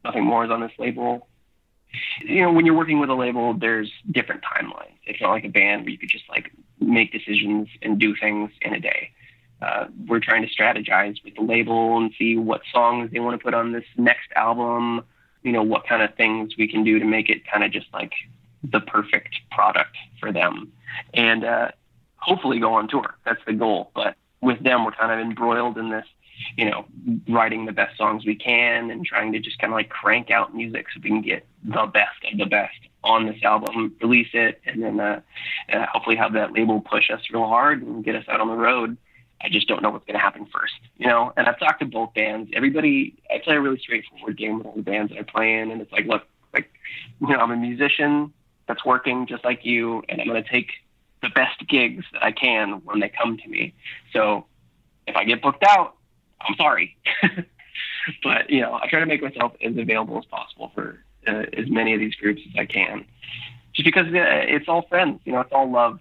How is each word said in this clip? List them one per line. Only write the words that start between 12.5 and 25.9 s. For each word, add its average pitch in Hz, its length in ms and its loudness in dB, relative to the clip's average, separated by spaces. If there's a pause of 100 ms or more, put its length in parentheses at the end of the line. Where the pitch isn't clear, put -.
songs 120 380 2
they 117 80 -4
wanna 120 180 -2
put 117 160 -4
on 117 200 0
this 117 120 -6 (100)
next 120 400 2
album, 117 680 0 (400)
you 127 80 0
know, 113 120 2
what 107 220 0
kind 113 160 2
of 104 140 0
things 110 420 0
we 107 100 2
can 110 160 2
do 110 140 6
to 104 80 2
make 107 240 2
it - 160 -2
kinda 104 240 0
just, 104 240 -6
like, - 200 -8 (500)
the 113 160 0
perfect - 560 -2 (160)
product - 440 2 (240)
for 107 120 -6
them. 87 400 -2 (420)
And, 113 300 4
uh, 117 280 0 (440)
hopefully 135 440 0
go 113 140 2
on 107 140 2
tour. - 280 -2 (100)
That's 117 200 -2
the 110 80 -2
goal. 107 400 0
But 107 220 -2 (260)
with 123 220 2
them, 123 220 4
we're 107 80 0
kind 113 180 0
of 113 80 0
embroiled 117 580 0
in 113 120 -6
this, 110 160 -4 (520)